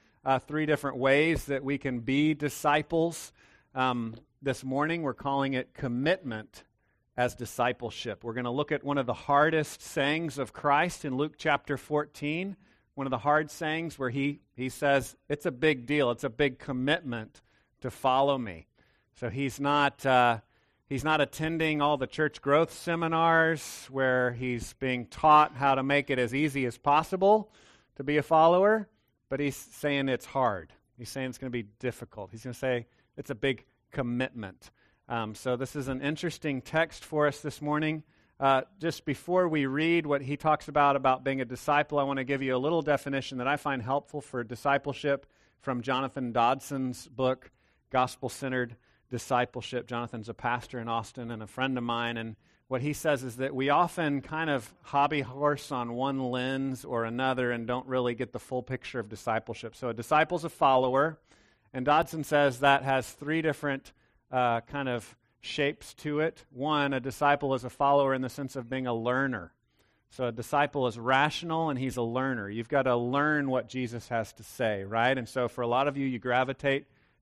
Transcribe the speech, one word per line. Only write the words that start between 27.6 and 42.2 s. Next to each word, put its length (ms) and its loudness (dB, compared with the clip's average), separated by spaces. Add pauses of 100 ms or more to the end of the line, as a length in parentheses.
to 80 -10
be 120 0
a 60 6
follower, 680 6 (400)
but 100 -2
he's 180 -2
saying 520 -2
it's 160 0
hard. 480 0 (240)
He's 140 -14
saying 180 -6
it's 80 -10
gonna 140 -8
be 140 -2 (160)
difficult. 500 -8
He's 140 -16
gonna 100 -10
say 320 -2 (320)
it's 100 -12
a 60 -6
big 320 -2 (240)
commitment. 800 -6 (360)
Um, 280 -4
so 200 -2
this 220 -6
is 120 -4
an 120 -4
interesting 640 -4
text 420 -2
for 220 2
us 140 -2
this 200 -10
morning. 440 -2 (340)
Uh, 240 4 (160)
just 260 -4
before 440 0
we 180 0
read 400 0
what 160 0
he 160 -6
talks 280 0
about, 300 4
about 280 2
being 180 0
a 20 -2
disciple, 540 0
I 60 2
wanna 200 -2